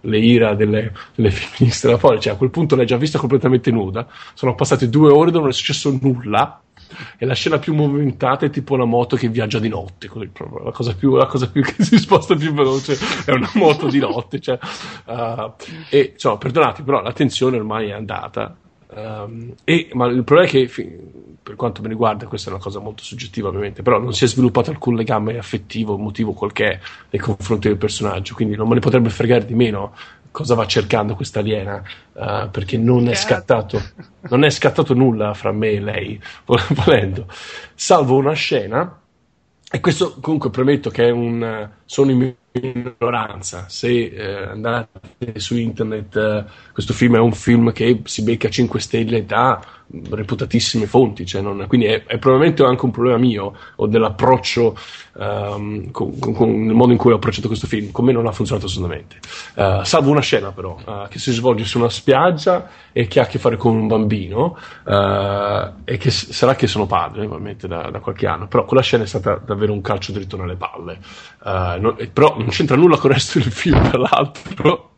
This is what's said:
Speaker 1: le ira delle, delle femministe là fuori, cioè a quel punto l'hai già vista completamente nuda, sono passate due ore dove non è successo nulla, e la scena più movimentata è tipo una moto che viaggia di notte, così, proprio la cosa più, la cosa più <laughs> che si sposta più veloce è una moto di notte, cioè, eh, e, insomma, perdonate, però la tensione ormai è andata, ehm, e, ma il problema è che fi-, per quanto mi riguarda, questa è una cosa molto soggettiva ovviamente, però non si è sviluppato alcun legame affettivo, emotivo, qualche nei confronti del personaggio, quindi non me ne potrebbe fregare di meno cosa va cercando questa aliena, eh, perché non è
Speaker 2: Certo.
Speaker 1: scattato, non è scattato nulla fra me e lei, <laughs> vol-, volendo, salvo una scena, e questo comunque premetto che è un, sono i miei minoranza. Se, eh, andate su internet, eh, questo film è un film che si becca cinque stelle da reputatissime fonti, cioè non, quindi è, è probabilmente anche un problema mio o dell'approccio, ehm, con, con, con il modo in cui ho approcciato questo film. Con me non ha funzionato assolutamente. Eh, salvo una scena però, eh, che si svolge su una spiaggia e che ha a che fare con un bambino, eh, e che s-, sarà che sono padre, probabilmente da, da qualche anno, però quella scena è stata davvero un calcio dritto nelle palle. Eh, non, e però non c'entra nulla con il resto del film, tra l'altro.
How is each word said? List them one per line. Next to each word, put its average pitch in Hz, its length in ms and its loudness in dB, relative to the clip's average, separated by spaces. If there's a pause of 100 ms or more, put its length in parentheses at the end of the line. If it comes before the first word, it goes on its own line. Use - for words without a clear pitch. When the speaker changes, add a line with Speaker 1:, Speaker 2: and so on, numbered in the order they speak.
Speaker 1:
le 107 120 0
ira 113 360 6
delle, 107 380 0 (220)
delle 110 160 4
femministe - 580 0
là 117 80 6
fuori, 113 240 4
cioè 107 140 -2
a - 20 -6
quel 127 140 0
punto 151 260 2
l'hai 127 100 4
già 120 120 2
vista 151 200 -2
completamente 127 520 2
nuda, 110 360 -2 (280)
sono 127 200 -2
passate 131 360 0
due 147 200 8
ore 156 200 8
dove 170 140 2
non 135 60 2
è 127 40 -2
successo 143 460 -2
nulla, 120 600 0 (580)
e 117 60 -4
la 131 100 0
scena 156 240 0
più 156 160 -4
movimentata 139 720 0
è 143 40 0
tipo 143 240 -4
una 127 100 2
moto 120 320 0
che 117 120 -2
viaggia 113 300 -2
di 110 120 -2
notte, 101 380 -12
così, 110 200 -12
proprio - 360 -14
la 120 80 -6
cosa 117 220 -4
più, 131 220 2
la 131 100 6
cosa 127 240 -2
più 139 120 0
<laughs> - 20 2
che - 180 -2
si 214 160 6
sposta 170 380 4
più 151 160 -2
veloce 135 440 0 (280)
è 147 80 0
una 127 220 0
moto 151 340 4
di 135 100 2
notte, 120 420 -4
cioè, 127 180 -4 (480)
eh, 113 440 -6 (380)
e, 139 240 4
insomma, 110 240 -2
perdonate, 120 460 0
però 131 180 0
la - 120 -6
tensione 127 440 0
ormai 107 320 -4
è 101 40 -8
andata, 107 640 -8 (400)
ehm, 110 600 -12 (100)
e, 160 300 2
ma 123 120 2
il 123 160 0
problema 160 260 6
è - 40 -4
che 131 160 4
fi-, - 540 -14 (220)
per 107 120 -16
quanto 113 260 -6
mi 107 60 -8
riguarda, 110 380 0
questa - 220 -10
è 98 60 -8
una 98 80 -10
cosa 101 180 -8
molto 107 220 -14
soggettiva 113 460 -8
ovviamente, 98 340 -6
però 113 160 4
non 123 160 -4
si - 100 2
è 123 40 4
sviluppato 123 420 2
alcun 127 260 -2
legame 110 400 -2
affettivo, 107 600 -6
emotivo, 104 360 -6
qualche 101 480 -4 (300)
nei 101 100 -4
confronti 107 480 -2
del 104 80 2
personaggio, 101 580 -4
quindi 104 220 -2
non 110 120 -2
me 113 60 4
ne 120 60 4
potrebbe 117 300 2
fregare 120 340 2
di 113 100 -8
meno 107 400 0 (360)
cosa 120 260 0
va 110 100 0
cercando 104 480 0
questa - 260 -8
aliena, 101 400 -4 (340)
eh, 104 360 -6
perché 98 280 -6
non 120 300 4
è 117 60 0
Speaker 2:
Certo. - 140 -2
Speaker 1:
scattato, 107 540 0 (480)
non 127 120 4
è 151 80 4
scattato - 440 0
nulla 113 400 2
fra 104 180 -4
me 107 200 -2
e 101 80 -2
lei, 101 400 -6 (120)
<laughs> - 140 -20
vol-, 120 240 2
volendo, 113 560 2 (480)
salvo 139 420 4
una 139 160 2
scena, 143 680 -2 (680)
e 123 100 -4
questo 175 400 -2
comunque 139 300 -2
premetto 127 400 0
che 117 160 2
è 120 40 6
un, 117 580 -4 (160)
sono 139 260 2
i 131 40 4
miei 127 220 0 (240)
minoranza. 117 1080 -6
Se, - 200 -6 (180)
eh, 101 380 -10
andate 113 440 -6 (480)
su 113 200 -6
internet, 110 600 -6
eh, 107 280 0 (280)
questo - 200 -4
film 120 240 4
è 113 40 6
un 117 120 4
film 117 400 2
che 113 320 2
si - 180 -8
becca 113 260 -2
cinque 113 320 0
stelle 113 440 -2
da 110 360 2 (500)
reputatissime 110 760 -2
fonti, 107 400 2
cioè 98 160 -6
non, 101 260 -6
quindi 120 180 2
è, 107 200 0
è 120 120 -6
probabilmente 147 460 4
anche 127 200 2
un 123 60 0
problema 117 280 0
mio 101 360 0 (220)
o 107 100 0
dell'approccio, 113 880 2 (440)
ehm, 104 720 -6
con, - 280 -6
con, 113 140 -2
con 113 160 4
il 110 240 0
modo 123 200 8
in 117 60 6
cui 120 140 6
ho 107 40 6
approcciato 104 320 -4
questo 110 180 -4
film. 104 240 -4
Con 120 160 -2
me 131 60 4
non 117 140 0
ha 107 60 -4
funzionato 101 340 -4
assolutamente. 87 500 -8 (380)
Eh, 95 300 0
salvo 143 260 2
una 147 120 4
scena 98 300 0
però, 90 240 -10 (100)
eh, 101 240 -10
che - 80 -14
si 131 140 -4
svolge 113 320 0
su 113 140 -4
una 117 120 2
spiaggia 170 800 2 (240)
e 117 140 0
che 135 140 2
ha 120 40 4
a - 20 0
che - 120 -6
fare 117 180 0
con 113 200 2
un 110 100 0
bambino, 107 680 -2 (300)
eh, 101 840 0 (140)
e 120 140 -4
che 131 120 0
s-, - 200 -4
sarà 131 260 4
che 123 100 2
sono 98 200 -2
padre, 90 360 -2
probabilmente 98 460 -10
da, 85 220 -8
da 113 100 -10
qualche - 260 -4
anno, 85 220 -4
però - 160 2
quella 131 180 4
scena 113 220 2
è - 20 -6
stata 101 280 -2 (100)
davvero 104 280 -2
un 104 100 -4
calcio 98 300 -4
dritto 98 240 -10
nelle 92 200 -8
palle. 87 420 -12 (460)
Eh, 90 340 -2
non, 110 200 0
e 113 100 -8
però - 300 4
non 113 100 -2
c'entra 143 280 0
nulla 165 200 6
con 139 140 2
il 135 60 6
resto - 220 0
del 123 140 0
film, 131 380 4
tra 123 80 0
l'altro. - 1000 0